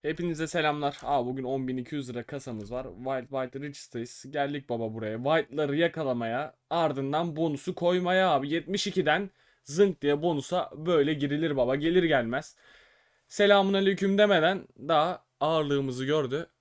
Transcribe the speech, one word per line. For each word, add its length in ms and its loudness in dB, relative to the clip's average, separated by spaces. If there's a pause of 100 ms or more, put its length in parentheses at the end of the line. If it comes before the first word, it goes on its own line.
Hepinize 420 -4
selamlar. 560 0
Aa, 220 0
bugün 180 -6
on 240 -4
bin 100 -4
iki 180 -8
yüz 140 -6
lira 140 -8
kasamız 480 -10
var. 240 -8
Wild 260 -6
Wild 400 -6
Riches'tayız. 680 -10
Geldik 400 -4
baba 240 -4
buraya. 240 -6
Wild'ları 580 0
yakalamaya, 800 -2 (140)
ardından 680 0
bonusu 400 -2
koymaya 540 2
abi. 200 2
Yetmiş 380 -2
ikiden 420 2 (340)
zınk 380 2
diye 200 2
bonusa 540 0
böyle 380 2
girilir 440 0
baba. 180 2
Gelir 280 2
gelmez. 520 0 (720)
"Selamun 460 4
aleyküm" 440 2
demeden 500 4 (100)
daha 480 0 (140)
ağırlığımızı 680 0
gördü. 440 -2 (120)